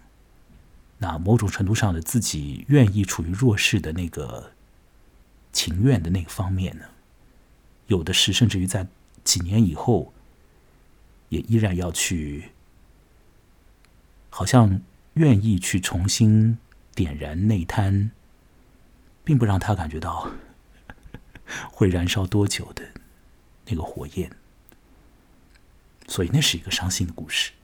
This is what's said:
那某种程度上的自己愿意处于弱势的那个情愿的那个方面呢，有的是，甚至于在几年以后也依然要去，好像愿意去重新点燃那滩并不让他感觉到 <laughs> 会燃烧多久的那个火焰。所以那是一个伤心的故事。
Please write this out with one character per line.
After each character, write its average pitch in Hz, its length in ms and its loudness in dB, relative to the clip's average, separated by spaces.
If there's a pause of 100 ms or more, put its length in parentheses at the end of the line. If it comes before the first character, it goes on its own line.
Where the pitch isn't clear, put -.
(1000)
那 82 180 -6
某 95 180 2
种 107 140 0
程 - 160 -2
度 98 80 0
上 110 180 0
的 82 80 -2
自 - 200 -2
己 73 480 -6
愿 127 280 6
意 104 80 2
处 - 200 -4
于 85 80 -4
弱 107 260 2
势 - 220 2
的 78 140 -6
那 87 140 -4
个 62 440 -10 (1000)
情 85 300 -2
愿 117 220 2
的 85 80 -2
那 92 100 0
个 82 80 -10
方 95 220 -6
面 92 260 -4
呢， - 80 -18 (1000)
有 90 160 0
的 92 100 -4
是， - 180 2
甚 113 160 4
至 95 120 0
于 90 80 -2
在 92 180 -4 (380)
几 - 160 0
年 98 260 2
以 80 80 0
后 92 400 -2 (1160)
也 - 120 -4
依 113 140 0
然 107 200 2
要 90 160 -4
去， 73 600 -6 (1800)
好 - 160 -6
像 104 360 6 (320)
愿 139 280 6
意 107 160 2
去 92 220 -2
重 90 300 -2
新 110 480 6 (380)
点 78 220 -2
燃 78 300 -4
那 104 160 2
滩 101 480 0 (1120)
并 147 140 4
不 117 80 4
让 98 140 2
他 107 160 -2
感 82 140 -6
觉 78 100 -8
到 82 320 -8 (640)
<laughs> - 800 -16
会 - 160 2
燃 87 200 0
烧 95 180 -2
多 101 220 0
久 - 260 -8
的 - 100 -14 (840)
那 - 80 -4
个 78 60 -6
火 - 240 -10 (100)
焰。 90 160 -8 (1800)
所 - 180 -2
以 78 80 -6
那 151 80 2
是 87 160 0
一 - 20 -8
个 - 120 -10
伤 - 180 -4
心 - 160 -2
的 82 80 -10
故 78 160 -14
事。 - 220 -4 (120)